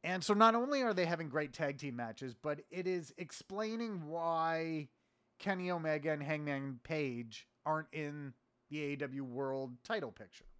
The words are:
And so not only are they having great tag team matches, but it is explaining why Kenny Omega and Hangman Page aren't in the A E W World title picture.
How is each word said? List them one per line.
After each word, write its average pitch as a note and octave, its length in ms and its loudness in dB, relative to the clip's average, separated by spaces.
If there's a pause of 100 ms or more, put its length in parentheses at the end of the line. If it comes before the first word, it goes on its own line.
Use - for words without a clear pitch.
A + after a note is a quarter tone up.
And F3+ 220 -2
so G#3+ 100 6
not A3+ 220 10
only C4 260 2
are A#3 120 2
they F3+ 120 4
having E3 220 0
great D3 240 0
tag C#3+ 260 -2
team C3 200 -6
matches, A#2+ 440 -6
but D3 200 -2 (100)
it F3+ 160 -4
is F3+ 300 -2
explaining G#3 880 -6
why E3 800 0 (520)
Kenny F3+ 320 0
Omega D#3 400 2
and D3 120 0
Hangman C#3 600 -2
Page B2 640 -2 (180)
aren't D#3 260 0
in D3 420 -6 (360)
the D3+ 120 -4
A C#3+ 100 0
E C#3+ 40 0
W C3+ 300 -4
World C3+ 460 -2 (120)
title F3+ 280 -2
picture. - 340 -18 (140)